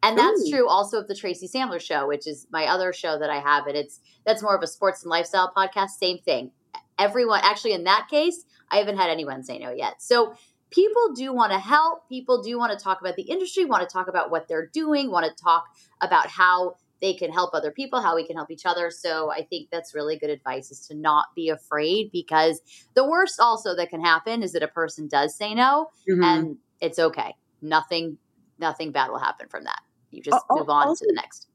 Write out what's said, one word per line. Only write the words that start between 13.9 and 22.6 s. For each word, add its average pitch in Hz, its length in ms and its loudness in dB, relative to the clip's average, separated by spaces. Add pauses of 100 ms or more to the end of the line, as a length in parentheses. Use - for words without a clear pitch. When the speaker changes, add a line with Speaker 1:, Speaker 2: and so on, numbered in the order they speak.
Speaker 1:
about 175 240 0
what 160 160 -2
they're 160 200 -4
doing, 294 440 0
wanna 165 220 0
talk - 320 2 (340)
about 185 280 2
how 180 500 2 (220)
they 190 140 0
can 175 180 -4
help 175 220 0
other 151 180 -2
people, 262 300 -4
how 170 140 2
we 165 100 -2
can 165 100 -10
help 156 160 -10
each 165 140 -12
other. 170 260 -2
So 160 400 -4
I 160 120 -6
think 151 280 -10
that's 165 240 -8
really 151 220 -4
good 151 120 -6
advice, 135 400 -8
is - 180 -20
to 156 80 -16
not 151 400 2
be 165 140 -4
afraid, 156 640 -2
because 160 500 2 (320)